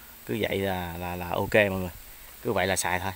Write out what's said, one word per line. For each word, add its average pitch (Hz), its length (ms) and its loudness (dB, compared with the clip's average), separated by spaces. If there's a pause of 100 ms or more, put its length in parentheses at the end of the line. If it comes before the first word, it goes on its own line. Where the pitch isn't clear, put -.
(260)
cứ 120 140 -2
vậy 95 180 0
là, 92 400 -2
là, 90 180 -4
là 87 140 -6
ok 98 260 2
mọi 98 240 6
người. 90 100 -2 (540)
Cứ 120 100 0
vậy 92 140 2
là 95 80 4
xài 87 240 2
thôi 95 160 -4